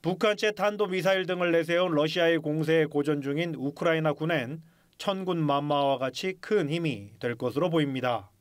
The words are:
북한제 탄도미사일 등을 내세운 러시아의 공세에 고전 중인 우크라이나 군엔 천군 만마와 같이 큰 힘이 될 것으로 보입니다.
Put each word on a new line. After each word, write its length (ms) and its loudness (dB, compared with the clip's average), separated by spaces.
북한제 520 0
탄도미사일 720 0
등을 260 0
내세운 420 2
러시아의 440 2
공세에 480 2
고전 340 0
중인 360 -4
우크라이나 580 0
군엔 480 -2
천군 420 -2
만마와 600 2
같이 420 -6
큰 300 0
힘이 480 -4
될 160 -4
것으로 340 -2
보입니다. 600 0